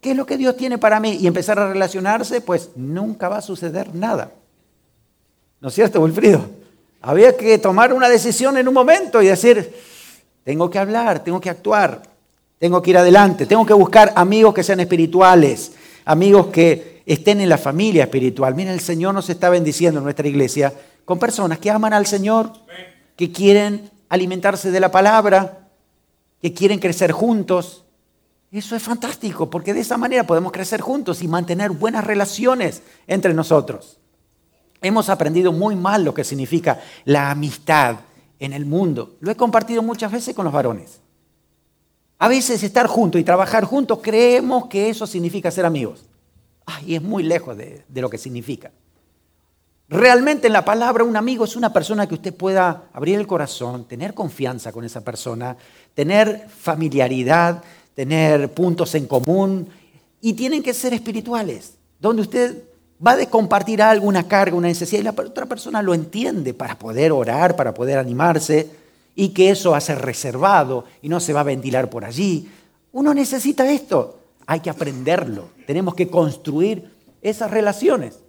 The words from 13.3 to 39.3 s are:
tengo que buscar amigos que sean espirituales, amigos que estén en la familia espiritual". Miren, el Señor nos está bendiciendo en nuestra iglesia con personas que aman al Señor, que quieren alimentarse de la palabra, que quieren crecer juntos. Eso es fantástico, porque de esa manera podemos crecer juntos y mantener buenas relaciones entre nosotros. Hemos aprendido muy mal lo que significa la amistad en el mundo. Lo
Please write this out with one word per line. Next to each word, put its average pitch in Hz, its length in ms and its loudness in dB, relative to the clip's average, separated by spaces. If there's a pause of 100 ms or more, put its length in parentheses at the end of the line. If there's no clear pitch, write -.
tengo 220 180 4
que 214 100 6
buscar 208 420 8
amigos 202 380 6
que 190 100 0
sean 190 160 0
espirituales, 170 920 4 (320)
amigos 180 440 6
que - 580 2
estén 202 340 2
en 190 80 0
la 156 100 6
familia 165 460 2
espiritual". 131 500 -2
Miren, 185 200 -4
el 175 60 -4
Señor 175 340 -4
nos 185 160 -4
está 180 200 2
bendiciendo 170 480 2
en 135 60 -6
nuestra 143 240 -4
iglesia 139 440 0 (320)
con 180 140 -4
personas 170 400 -2
que 208 120 -4
aman 214 220 0
al 208 140 2
Señor, 214 460 -2 (640)
que 170 140 -4
quieren 202 600 2 (180)
alimentarse 185 640 -2
de 185 80 2
la 185 100 2
palabra, 196 800 2 (720)
que 170 120 -4
quieren 190 280 0
crecer 180 320 0
juntos. 185 720 -4 (680)
Eso 208 240 -10
es 226 60 -8
fantástico, 226 680 -8
porque 175 240 -8
de 233 80 -4
esa 240 160 -6
manera 247 300 -2
podemos 175 260 0
crecer 190 300 -8
juntos 240 400 -6
y 180 60 -6
mantener 175 420 -2
buenas 214 340 -4
relaciones 208 800 -2 (240)
entre 185 260 0
nosotros. 156 680 -2 (840)
Hemos 208 260 0
aprendido 175 440 0
muy 202 220 -2
mal 190 300 0
lo 143 80 -2
que 143 100 -6
significa 139 580 -4 (260)
la 139 240 2
amistad 143 640 0 (420)
en 139 140 -10
el 143 140 -8
mundo. 151 540 -4
Lo 165 100 -8